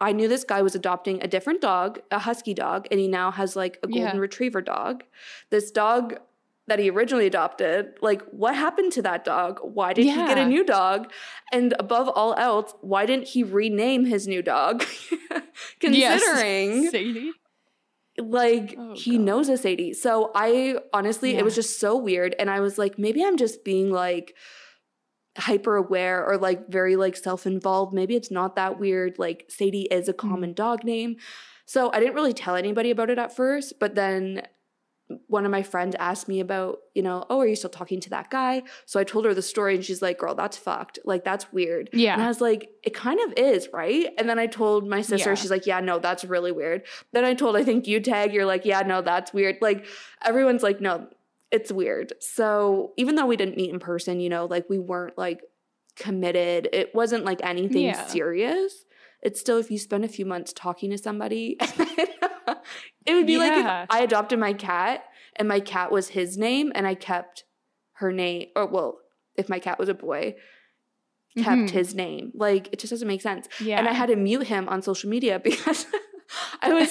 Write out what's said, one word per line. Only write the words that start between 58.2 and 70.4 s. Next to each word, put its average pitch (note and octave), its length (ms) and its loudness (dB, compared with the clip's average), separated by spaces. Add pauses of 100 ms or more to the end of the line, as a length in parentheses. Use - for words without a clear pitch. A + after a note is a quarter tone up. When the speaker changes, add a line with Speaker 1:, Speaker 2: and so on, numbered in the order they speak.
Speaker 1:
It's G3+ 180 -4
still, A#3 180 2
if A3+ 120 -2
you G#3+ 80 -4
spend G3+ 260 -2
a A3 40 -4
few G3+ 180 -6
months F3+ 280 -6
talking F3+ 380 -6
to G3+ 60 -6
somebody, G#3+ 600 -6
<laughs> - 20 -2
and - 120 -2
then, D#4+ 360 0 (1000)
it D#4+ 80 4
would F4 120 6
be E4 120 4
like D#4 180 4
if C#4+ 100 4
Speaker 2:
Yeah. F#3 240 -2
Speaker 1:
I A#3+ 120 4
adopted A3 380 2
my G#3 140 2
cat F#3+ 500 -2 (320)
and G#3+ 120 0
my G3+ 120 2
cat F#3+ 320 -2
was F#3+ 180 2
his F#3 280 -4
name B3+ 380 0
and G3 100 0
I F#3+ 100 0
kept - 480 -6 (500)
her F#3+ 180 -2
name, F3 440 -4
or, G3+ 100 0
well, D#3+ 340 -2 (360)
if F#3+ 120 -2
my F#3 120 -2
cat - 180 -4
was F#3+ 120 0
a F#3 40 0
boy, E3 420 -6 (1000)